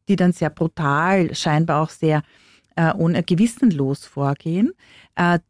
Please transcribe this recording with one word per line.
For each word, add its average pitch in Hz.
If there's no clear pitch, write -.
die 196
dann 180
sehr 156
brutal, 160
scheinbar 156
auch 156
sehr, 156
äh, 165
ohne, 170
gewissenlos 165
vorgehen, 165
äh, 175